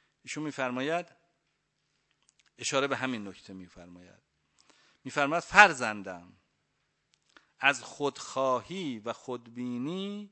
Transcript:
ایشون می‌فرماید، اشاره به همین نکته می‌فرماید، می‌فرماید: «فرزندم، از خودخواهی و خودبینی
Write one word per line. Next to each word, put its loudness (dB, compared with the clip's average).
ایشون -6
می‌فرماید، -2
اشاره 0
به 0
همین -4
نکته -14
می‌فرماید، -20
می‌فرماید: 2
«فرزندم، 6
از 4
خودخواهی -2
و -6
خودبینی -8